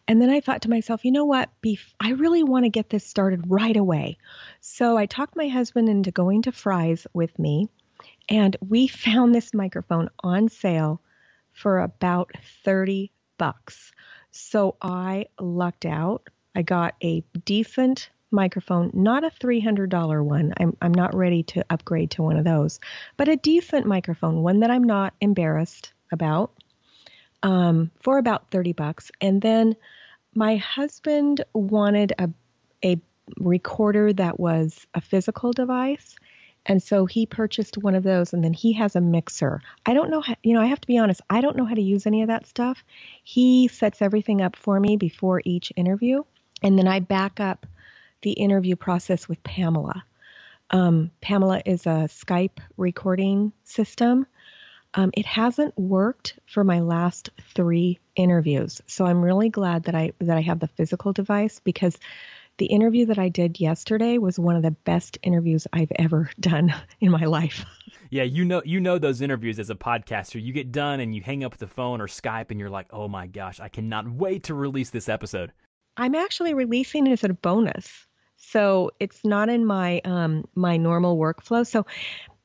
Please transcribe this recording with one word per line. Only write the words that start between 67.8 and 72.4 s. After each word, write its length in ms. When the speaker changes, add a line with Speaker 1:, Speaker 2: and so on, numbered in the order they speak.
Speaker 2:
Yeah, 140
you 240
know, 180
you 160
know 180
those 220
interviews 380
as 100
a 60
podcaster. 680
You 120
get 180
done 280
and 140
you 60
hang 240
up 140
the 80
phone 340
or 60
Skype 440